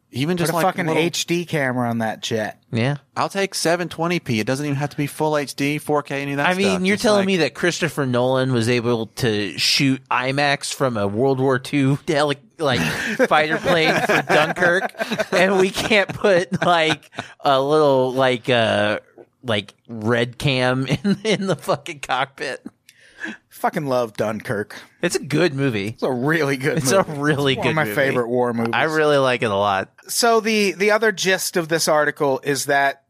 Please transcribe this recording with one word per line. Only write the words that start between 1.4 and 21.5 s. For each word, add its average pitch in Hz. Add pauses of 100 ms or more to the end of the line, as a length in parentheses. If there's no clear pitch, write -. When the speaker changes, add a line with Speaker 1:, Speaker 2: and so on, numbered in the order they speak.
Speaker 2:
camera 127
on 117
that 110
jet. 110 (100)
Speaker 3:
Yeah. 123 (200)
Speaker 1:
I'll 143
take 196
seven 170
twenty 165
P. 113
It 107
doesn't 131
even 143
have 143
to -
be 143
full 156
H 143
D, 147
four 147
K, 139
any 143
of 139
that 160
Speaker 3:
I 180
mean, 196
Speaker 1:
stuff. 185
Speaker 3:
you're 190
Speaker 1:
Just, -
Speaker 3:
telling 214
Speaker 1:
like 190
Speaker 3:
me 196
that 147
Christopher 156
Nolan 127
was 113
able 120
to 104
shoot 131 (100)
IMAX 135
from 127
a 101
World 131
War 131
Two 139 (100)
heli-, 147 (220)
like, 139
<laughs> 208
fighter 156
plane 175
for -
Dunkirk, 170 (400)
and 190
we 190
can't -
put, 185
like, 160 (300)
a 135
little, 139
like, 127
uh, 104 (420)
like, 107 (140)
red 117
cam 127
<laughs> 139
in, 196
in 202
the 175